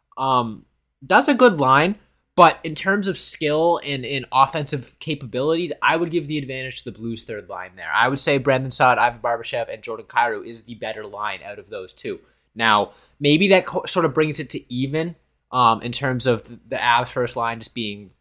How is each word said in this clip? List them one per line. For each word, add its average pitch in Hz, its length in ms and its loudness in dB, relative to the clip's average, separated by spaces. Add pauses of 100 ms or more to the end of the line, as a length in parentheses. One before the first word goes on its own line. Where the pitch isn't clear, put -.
(180)
Um, 127 480 -2 (360)
that's 202 260 4
a 294 60 4
good 226 260 4
line, 143 360 4 (400)
but 175 280 6
in 156 120 -8
terms 196 320 -2
of 190 100 -4
skill 160 640 0
and 135 220 -6
in 127 260 -6
offensive 135 680 0
capabilities, 151 720 -4 (100)
I 139 140 2
would 165 160 -2
give 160 160 -4
the 151 100 -6
advantage 131 460 -10
to 113 80 -12
the 95 60 -20
Blues' 113 280 -10
third 104 240 -12
line 92 260 -12
there. 82 180 -12
I 113 140 4
would 135 120 -2
say 143 180 2
Brandon 131 340 0
Saad, 127 260 4
Ivan 120 220 0
Barbashev, 117 540 -4
and 110 100 -14
Jordan 110 220 -10
Kyrou 117 400 -2
is 113 180 -16
the 117 120 -16
better 110 300 -10
line 101 380 -8
out 101 160 -14
of 98 100 -20
those 98 240 -12
two. 101 260 -10 (360)
Now, 107 360 4 (280)
maybe 156 300 4
that 185 160 4
co-, - 200 -6
sort 170 200 0
of 135 80 0
brings 156 260 0
it 135 120 -10
to 139 220 -10
even, 151 420 -4 (360)
um, 117 300 4
in 120 100 -8
terms 127 360 -2
of 117 200 0
the, 120 200 -18
the 127 100 -6
Avs' 120 320 2
first 123 260 -4
line 117 240 -4
just - 160 -14
being 104 460 -8